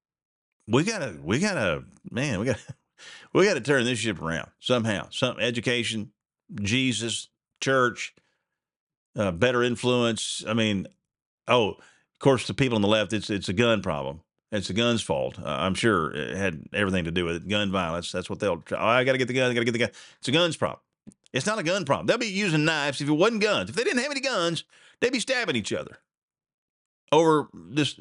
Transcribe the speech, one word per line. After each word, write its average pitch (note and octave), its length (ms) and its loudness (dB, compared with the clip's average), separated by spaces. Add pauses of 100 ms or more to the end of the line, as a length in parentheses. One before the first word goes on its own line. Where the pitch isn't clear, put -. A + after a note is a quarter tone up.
(680)
we B2+ 160 4
gotta, E3 380 -4
we F#2+ 180 0
gotta, A2 460 0 (240)
man, A#2+ 300 -2
we A2 60 -2
gotta, B2 160 -2 (360)
<laughs> - 360 -20
we E3+ 120 6
gotta F3+ 140 2
turn B2+ 240 2
this A#2+ 160 0
ship G2+ 220 -2
around D#2+ 280 -4 (100)
somehow. A2 520 0
Some - 280 -2
education, A#2 720 -2 (500)
Jesus, A2 680 -2 (320)
church, B2+ 560 0 (1000)
uh, G2+ 140 0
better A#2+ 300 2
influence. A#2+ 880 0
I A2 60 -2
mean, A2 340 0 (600)
oh, A#2 220 4
of - 480 -20
course, C3+ 280 4
the - 60 -6
people B2 240 0
on G#2 40 4
the G2 60 4
left, G#2+ 240 2
it's, G#2+ 180 -4
it's G2 200 -2
a G2 40 0
gun G#2+ 280 2
problem. D2+ 400 -6 (280)
It's G#2 200 -4
the F#2+ 40 -4
gun's A#2 280 2
fault. C2 360 -4
Uh, - 80 -10
I'm D2+ 280 -2
sure F#2 380 2
it C2+ 260 -6
had F#2 260 -4 (100)
everything F#2+ 300 0
to E2 80 -4
do F2 140 0
with E2+ 100 -2
it. E2+ 140 -8
Gun G#2 200 0
violence. E2+ 440 -2
That's F#2 160 -6
what G2+ 100 -8
they'll F2 220 -2
try. - 180 -6
"Oh, F#2 60 -2
I B2 180 4
gotta C3 140 2
get B2+ 100 0
the B2 60 -6
gun. B2+ 180 2
I - 20 -2
gotta A#2+ 120 2
get A#2+ 80 0
the A#2 60 -2
gun." A2+ 120 0 (280)
It's - 100 -6
a - 20 4
gun's E3 240 4
problem. - 240 -4 (540)
It's C3 120 0
not G#3+ 140 0
a E3+ 40 -2
gun F3+ 200 0
problem. A#2 240 0
They'll G#3 100 4
be A#3+ 100 -2
using F#3 360 2
knives D3 380 0
if C#3+ 80 -2
it - 20 4
wasn't G3+ 300 2
guns. D3+ 280 0
If B2 60 -8
they A3+ 80 0
didn't C#4 180 0
have D4 100 -4
any C4+ 100 -6
guns, F3+ 420 -2 (380)
they'd B3+ 100 2
be B3+ 80 -2
stabbing A3 380 -2
each G#2+ 160 -4
other - 240 -8 (1120)
over D#3 420 4
this G#2+ 480 -4